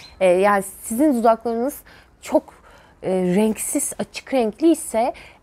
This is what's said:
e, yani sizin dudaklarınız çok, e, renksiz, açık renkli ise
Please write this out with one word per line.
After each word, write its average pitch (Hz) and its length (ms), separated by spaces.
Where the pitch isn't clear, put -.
e, 190 60
yani 196 360
sizin 269 320
dudaklarınız 233 640
çok, - 320
e, - 100
renksiz, 196 840
açık - 360
renkli 254 360
ise 269 420